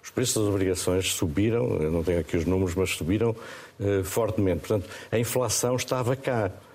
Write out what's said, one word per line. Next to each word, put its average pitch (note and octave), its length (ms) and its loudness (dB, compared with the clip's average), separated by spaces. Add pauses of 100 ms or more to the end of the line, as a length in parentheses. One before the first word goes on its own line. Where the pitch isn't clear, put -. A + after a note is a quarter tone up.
Os - 80 -16
preços A#2 320 0
das - 20 2
obrigações F#2 680 2
subiram, G#2 640 0
eu D#2 140 0
não E2 120 0
tenho E2+ 160 2
aqui E2+ 180 -2
os E2 80 2
números, F#2 300 2
mas F#2 160 0
subiram, G#2 460 0 (440)
eh, G2+ 220 2
fortemente. F#2+ 580 0
Portanto, G#2 280 -2 (240)
a A2+ 60 2
inflação A#2+ 580 0
estava B2+ 400 0
cá. A#2 340 0 (240)